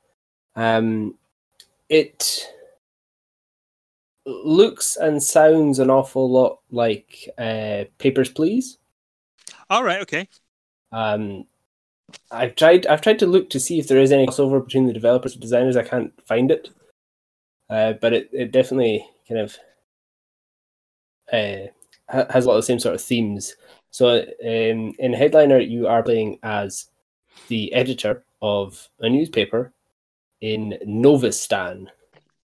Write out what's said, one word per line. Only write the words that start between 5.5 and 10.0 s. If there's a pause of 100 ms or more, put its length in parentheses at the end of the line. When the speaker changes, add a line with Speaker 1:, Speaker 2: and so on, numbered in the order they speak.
Speaker 1:
an
awful
lot (100)
like, (120)
uh, (120)
Papers,
Please. (880)
Speaker 2:
All
right,